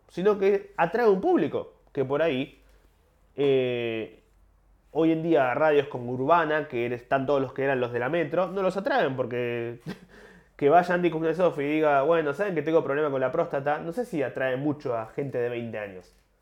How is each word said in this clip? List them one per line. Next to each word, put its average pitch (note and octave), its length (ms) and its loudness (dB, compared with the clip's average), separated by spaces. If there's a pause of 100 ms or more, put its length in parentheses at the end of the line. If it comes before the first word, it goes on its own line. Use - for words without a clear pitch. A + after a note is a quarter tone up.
sino G3 300 0
que G3 380 0
atrae F#3+ 320 2
un F#3+ 120 4
público F3+ 540 0 (180)
que C#3 120 -2
por C#3+ 180 0
ahí, C#3+ 400 -2 (720)
eh, B2 840 0 (720)
hoy D#3+ 200 4
en D#3+ 100 -2
día D3 300 2
radios D3 360 2
como B2 240 -8
Urbana, D3+ 560 0
que A#2+ 180 -2
eres, A#2+ 160 -6
están C3+ 240 -2
todos C#3 160 2
los B2+ 100 -4
que C3+ 120 -4
eran C3+ 160 0
los A#2+ 120 -2
de A#2+ 60 -2
la A#2+ 100 -2
Metro, E3 380 0
no F#3+ 160 -6
los F#3 140 0
atraen G3 380 0
porque A#2+ 720 -4
<laughs> - 720 -18
que C#3 120 2
vaya F3 260 6
Andy F3 160 2
Kuznetsov D#3+ 500 0
y C#3 40 -2
diga, D3 380 2
"Bueno, D#3 300 2
¿saben G3 220 -4
que D3+ 80 -2
tengo D#3 220 2
problema C#3+ 260 -2
con C3+ 100 -2
la C3 120 0
próstata?". D3 480 -2
No E3 120 -8
sé A#3+ 120 -4
si D#3+ 180 -4
atrae C3 340 -2
mucho C#3+ 400 -4
a A2 100 -6
gente C#3 320 -8
de A#2+ 100 -2
veinte A#2 320 -6
años, F#2+ 340 -14 (280)